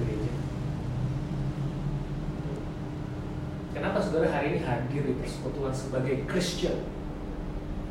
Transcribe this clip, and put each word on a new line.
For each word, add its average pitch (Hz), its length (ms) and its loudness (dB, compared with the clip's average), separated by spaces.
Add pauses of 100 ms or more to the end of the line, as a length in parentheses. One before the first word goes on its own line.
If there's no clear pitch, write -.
gereja? - 320 2 (3500)
Kenapa 196 240 2
saudara 160 240 6
hari 151 320 2
ini - 80 0
hadir 135 400 2
di 127 160 4
persekutuan 135 480 -2
sebagai 131 560 0
Christian? - 720 2 (920)